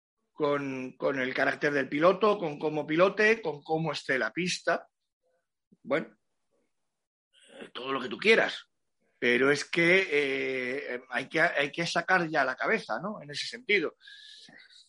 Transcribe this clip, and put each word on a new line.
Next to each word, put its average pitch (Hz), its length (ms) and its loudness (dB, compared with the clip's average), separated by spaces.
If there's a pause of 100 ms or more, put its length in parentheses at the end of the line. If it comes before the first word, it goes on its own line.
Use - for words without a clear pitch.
(340)
con, 139 640 -2
con 139 200 -2
el 131 140 -2
carácter 139 400 0
del 135 160 0
piloto, 190 500 4
con 151 200 -6
cómo 151 280 -4
pilote, 196 540 4
con 147 220 -6
cómo 160 300 -2
esté 139 260 -2
la 113 140 -2
pista. - 540 -2 (960)
Bueno, 143 260 -2 (1500)
eh, - 140 -14
todo 135 200 -6
lo 135 100 -2
que 127 60 -6
tú 104 100 -8
quieras. 190 480 2 (520)
Pero 120 320 4
es 143 140 0
que, 175 460 4
eh, 135 960 -4
hay 127 200 -6
que, 160 120 -2
hay 147 320 0
que 170 140 -4
sacar 175 420 0
ya 151 160 2
la 127 120 -4
cabeza, 131 440 -2
¿no? 185 220 -10
En 147 80 -16
ese - 160 -10
sentido. 233 500 -2 (920)